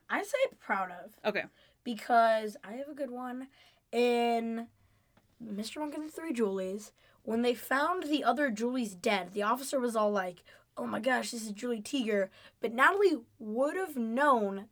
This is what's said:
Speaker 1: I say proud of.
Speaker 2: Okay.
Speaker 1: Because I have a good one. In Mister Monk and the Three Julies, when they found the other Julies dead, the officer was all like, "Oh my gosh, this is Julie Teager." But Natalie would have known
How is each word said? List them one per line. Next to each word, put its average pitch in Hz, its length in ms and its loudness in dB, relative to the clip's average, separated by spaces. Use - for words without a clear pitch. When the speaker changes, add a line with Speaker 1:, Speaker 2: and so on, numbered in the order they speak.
Speaker 1:
I 269 120 -2
say 427 160 -2
proud 196 320 -2
of. 180 200 -16
Speaker 2:
Okay. 196 200 0
Speaker 1:
Because 226 800 2
I 196 100 -14
have 277 160 -10
a 311 40 -12
good 269 160 -6
one. 254 380 -10
In 233 760 2
Mister 220 400 -8
Monk 302 160 -6
and 311 120 -8
the 311 40 -16
Three 330 220 -8
Julies, 196 580 -2
when 226 180 0
they 240 140 2
found 311 480 0
the 294 200 0
other 247 280 2
Julies 226 440 -2
dead, 185 380 0
the 202 100 -2
officer 262 360 0
was 240 160 0
all 214 160 2
like, 185 320 -4
"Oh 247 80 -6
my 220 140 -4
gosh, 226 320 0
this 226 120 -8
is 220 100 -8
Julie 233 280 -4
Teager." 208 480 0
But 226 120 -2
Natalie 330 440 6
would 247 360 0
have 370 220 -4
known 226 760 2